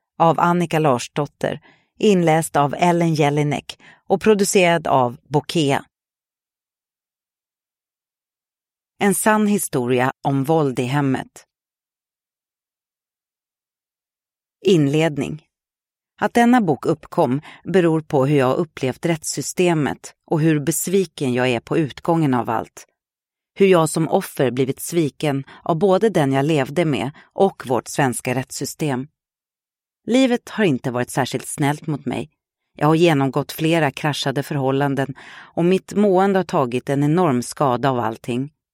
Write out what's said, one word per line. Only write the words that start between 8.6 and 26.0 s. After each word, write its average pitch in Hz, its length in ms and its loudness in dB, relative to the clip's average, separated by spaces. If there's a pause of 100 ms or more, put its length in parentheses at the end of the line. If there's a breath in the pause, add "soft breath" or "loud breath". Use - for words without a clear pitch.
En 196 160 2
sann 214 320 2
historia 131 680 0 (100)
om 139 220 -2
våld 147 340 0
i 131 40 -2
hemmet. 135 640 -4 (3250)
Inledning. 151 760 2 (800)
Att 208 140 -2
denna 240 260 4
bok 160 260 -2
uppkom 147 540 -2 (240 loud breath)
beror 170 360 2
på 143 260 0
hur 147 100 2
jag 131 200 2
upplevt 147 500 -6
rättssystemet 160 1080 -2 (120)
och 165 140 -2
hur 156 200 2
besviken 160 720 -2
jag 127 140 0
är 117 120 0
på - 180 -4
utgången 160 560 0
av 117 160 -2
allt. 110 360 -6 (680)
Hur 196 100 4
jag 170 220 4
som 160 200 -2
offer 156 420 -2
blivit 127 300 -4
sviken 147 640 -4 (180 loud breath)
av 165 160 -2
både 190 300 2